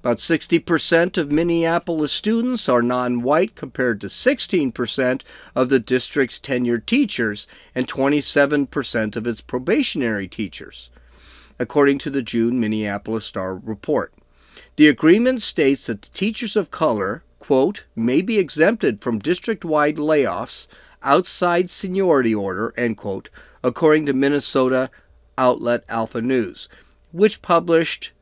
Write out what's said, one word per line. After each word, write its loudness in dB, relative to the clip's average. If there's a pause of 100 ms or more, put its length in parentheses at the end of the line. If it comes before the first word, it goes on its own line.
About -2
sixty 0
percent 0
of -2
Minneapolis 0
students -2
are 4
non-white 0
compared -2
to -8
sixteen 0
percent -2 (320)
of 2
the 4
district's -2
tenured -2
teachers -2 (260)
and -4
twenty-seven 2
percent -4
of -4
its -4
probationary -2
teachers, -10 (720)
according 4
to -8
the -2
June 0
Minneapolis -4
Star -6
report. -4 (640)
The 8
agreement 4
states 0
that -6
the -20
teachers -4
of -2
color, -2 (160)
quote, 2 (140)
"may 2
be 0
exempted 0
from -2
district-wide -2
layoffs -2 (340)
outside 0
seniority 0
order," -4
end -2
quote, -10 (340)
according 4
to 0
Minnesota 0 (460)
outlet 0
Alpha -4
News, -2 (420)
which 0
published 0